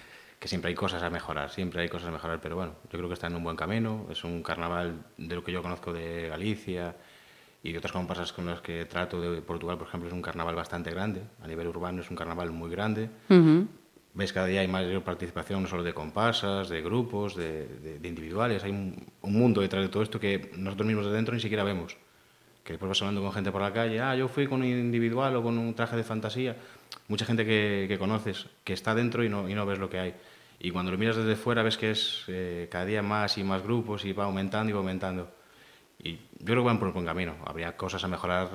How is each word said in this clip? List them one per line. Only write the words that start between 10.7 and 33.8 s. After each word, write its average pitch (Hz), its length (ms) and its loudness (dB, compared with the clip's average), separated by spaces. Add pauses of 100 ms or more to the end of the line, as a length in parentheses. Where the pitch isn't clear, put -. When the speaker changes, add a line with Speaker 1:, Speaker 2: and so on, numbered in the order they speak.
Speaker 1:
grande. 92 300 -2 (220)
A 80 40 -12
nivel 82 200 -4
urbano 87 340 -4
es - 80 -10
un 87 80 -8
carnaval 85 340 -4
muy 82 180 -6
grande. 107 400 0 (200)
Speaker 2:
Ujú. 175 380 12 (460)
Speaker 1:
Ves, 95 200 0
cada 92 140 2
día 98 140 4
hay 92 60 4
mayor 92 360 0
participación, 90 600 -2
no 87 40 -2
solo 87 160 -2
de 85 100 -2
comparsas, 98 760 2
de 82 120 -2
grupos, 104 540 0
de, 80 320 -4
de, 73 320 -12
de 85 80 -6
individuales. 92 560 0
Hay 98 80 -2
un, 98 340 -4 (160)
un 101 120 0
mundo 110 280 8
detrás 98 220 2
de 92 60 0
todo 107 140 2
esto 107 160 -4
que 98 380 0
nosotros 98 300 -2
mismos 107 180 2
de 101 60 0
dentro 113 220 0
ni 117 60 -2
siquiera 104 240 0
vemos. 92 340 -2 (680)
Que 85 100 -8
después 92 160 -4
vas 98 120 0
hablando 101 200 0
con 98 100 0
gente 98 200 0
por 98 100 0
la 101 120 2
calle, 113 280 2
"Ah, 131 140 0
yo 131 120 2
fui 135 200 0
con 131 140 0
un 127 60 2
individual 120 680 2
o 117 80 2
con 117 140 2
un 117 180 0
traje 117 220 0
de 113 60 2
fantasía". 113 520 -2 (520)
Mucha 104 180 0
gente 113 200 4
que, 104 420 4
que 98 120 0
conoces, 104 480 0 (160)
que 98 100 -2
está 110 220 0
dentro 120 280 4
y 110 60 4
no, 101 200 0
y 101 40 -2
no 104 120 2
ves 98 140 0
lo 95 100 -2
que 92 100 -2
hay. 90 140 -2 (460)
Y 90 120 -2
cuando 90 200 0
lo 92 60 0
miras 113 200 4
desde 110 180 4
fuera 117 260 2
ves 110 160 4
que 110 140 2
es, - 360 0
eh, 87 440 -4
cada 90 140 -2
día 104 180 2
más 104 340 2
y 98 60 -2
más 95 200 2
grupos 107 420 0